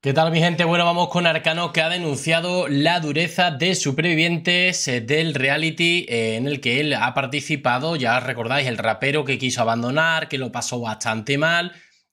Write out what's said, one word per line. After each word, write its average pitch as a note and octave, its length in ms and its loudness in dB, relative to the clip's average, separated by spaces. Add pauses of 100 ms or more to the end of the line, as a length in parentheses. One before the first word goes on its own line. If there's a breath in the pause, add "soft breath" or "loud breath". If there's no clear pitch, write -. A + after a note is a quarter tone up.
¿Qué C#3 100 0
tal, D#3+ 180 4
mi E3 80 2
gente? E3+ 260 2
Bueno, E3+ 200 4
vamos F3 240 2
con F3 180 0
Arcano, E3 460 0
que E3 100 0
ha D#3+ 60 0
denunciado E3+ 800 -2
la D#3 320 2
dureza D#3+ 500 0
de E3 240 0
Supervivientes, E3+ 1120 0
eh, B2 140 -2
del D3 340 0
reality, D#3+ 760 0
eh, A2+ 280 0
en B2 100 -2
el C#3+ 140 -4
que B2 200 0
él D3+ 140 0
ha A#2+ 180 0
participado. C3+ 840 -2
Ya B2 240 2
recordáis, B2+ 480 -2
el A2+ 100 -4
rapero C3+ 460 0
que B2+ 140 -2
quiso B2 240 -2
abandonar, C#3+ 680 0
que C3+ 100 -6
lo B2 140 -6
pasó - 280 -6
bastante A2 580 -2
mal. E3+ 340 0 (400 loud breath)